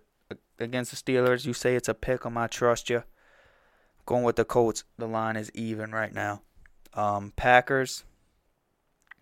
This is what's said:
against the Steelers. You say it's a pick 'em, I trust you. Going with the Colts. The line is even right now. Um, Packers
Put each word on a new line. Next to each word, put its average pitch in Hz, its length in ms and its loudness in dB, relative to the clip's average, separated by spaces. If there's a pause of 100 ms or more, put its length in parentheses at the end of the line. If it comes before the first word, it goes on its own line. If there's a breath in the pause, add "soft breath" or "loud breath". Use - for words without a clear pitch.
(600)
against 120 320 -6
the - 60 -14
Steelers. 123 480 2
You 120 80 -2
say 127 220 2
it's 120 140 0
a 110 40 -2
pick - 320 -4
'em, 117 120 -6
I 117 100 0
trust 120 420 0
you. 117 140 0 (1040 soft breath)
Going 120 180 0
with 117 140 2
the 110 80 2
Colts. 117 380 2 (140)
The 117 100 -8
line 110 280 -4
is 107 180 -8
even 110 380 -8
right 110 220 -4
now. 104 280 -6 (520)
Um, 104 420 -2
Packers 127 720 2 (1160)